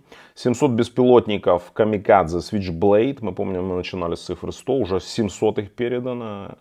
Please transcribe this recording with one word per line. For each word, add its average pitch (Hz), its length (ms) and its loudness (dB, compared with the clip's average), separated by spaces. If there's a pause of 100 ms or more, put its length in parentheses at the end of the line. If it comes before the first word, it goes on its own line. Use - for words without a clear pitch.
(340)
семьсот 127 360 0
беспилотников 113 1040 2
"Камикадзе" 98 640 4
"Свитчблейд". 104 800 0
Мы 101 120 -6
помним, 95 360 -6
мы 90 80 -4
начинали 87 380 -4
с - 80 -12
цифры 87 300 -10
сто, - 200 -6
уже 95 280 0
семьсот 107 580 -2
их 104 160 -10
передано. 120 880 -8